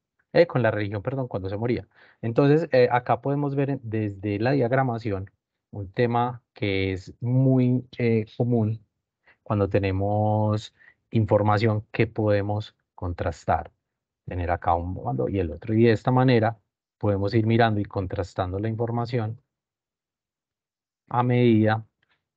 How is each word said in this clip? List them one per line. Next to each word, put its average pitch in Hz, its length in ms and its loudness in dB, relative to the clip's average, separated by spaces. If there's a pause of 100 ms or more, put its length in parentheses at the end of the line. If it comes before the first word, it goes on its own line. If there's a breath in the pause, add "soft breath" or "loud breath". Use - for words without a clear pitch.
(340)
eh, 165 140 4
con 123 160 0
la 110 80 2
religión, 104 320 -4
perdón, 131 260 -6
cuando 95 200 -6
se 101 80 -6
moría. 110 300 -4 (340 soft breath)
Entonces, 143 500 2
eh, 123 200 4
acá 120 300 0
podemos 143 340 -4
ver 139 280 -2
desde 104 560 -4
la 120 120 0
diagramación 120 800 -2 (400)
un 98 200 -10
tema 120 520 -2 (100)
que 95 400 -2
es 92 280 -10
muy, 127 680 2 (120)
eh, 113 260 2 (120)
común 113 480 0 (580 soft breath)
cuando 101 260 0
tenemos 104 1040 0 (380 soft breath)
información 107 800 2
que 113 160 0
podemos 104 680 -2 (200)
contrastar. 87 760 -4 (540)
Tener 87 260 -6
acá 85 240 -2
un 87 200 -6
bando 127 340 -4
y 98 100 -2
el 82 120 -2
otro. - 220 -6
Y 113 120 4
de 117 80 6
esta 127 180 -2
manera 127 480 4 (380)
podemos 101 360 -2
ir 113 140 2
mirando 113 340 4
y 98 40 -4
contrastando 95 760 -6
la 110 100 -4
información 113 720 -4 (1700)
a 120 140 0
medida 113 600 4 (520)